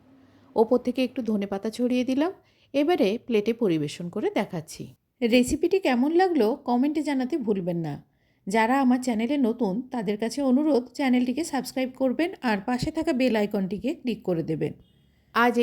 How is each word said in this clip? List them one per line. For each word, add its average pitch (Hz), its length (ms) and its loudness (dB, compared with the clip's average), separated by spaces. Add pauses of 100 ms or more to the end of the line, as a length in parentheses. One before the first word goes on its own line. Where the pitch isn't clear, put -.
(560)
ওপর 226 300 4
থেকে 254 220 -2
একটু 254 220 -8
ধনেপাতা 202 400 -4
ছড়িয়ে 247 400 0
দিলাম। 294 220 0 (420)
এবারে 285 360 2 (160)
প্লেটে 220 280 0
পরিবেশন 170 560 -2
করে 226 180 -4 (120)
দেখাচ্ছি। - 440 -6 (380)
রেসিপিটি 254 560 4 (100)
কেমন 262 240 2 (100)
লাগলো 311 260 4 (200)
কমেন্টে 285 420 2
জানাতে 262 260 -2 (100)
ভুলবেন 180 420 -2
না। 143 80 -6 (520)
যারা 226 360 2
আমার 247 220 4
চ্যানেলে 233 320 0 (100)
নতুন 220 260 0 (200)
তাদের 214 240 -2
কাছে 226 220 -4 (100)
অনুরোধ 277 340 4 (140)
চ্যানেলটিকে 254 540 0
সাবস্ক্রাইব 254 380 -4 (120)
করবেন 269 280 0 (200)
আর 208 80 2 (100)
পাশে 247 240 -2
থাকা 330 280 -2
বেল 247 220 2
আইকনটিকে 208 500 -2 (100)
ক্লিক 233 260 -4
করে 165 160 0
দেবেন। 151 300 -4 (600)
আজ 233 280 4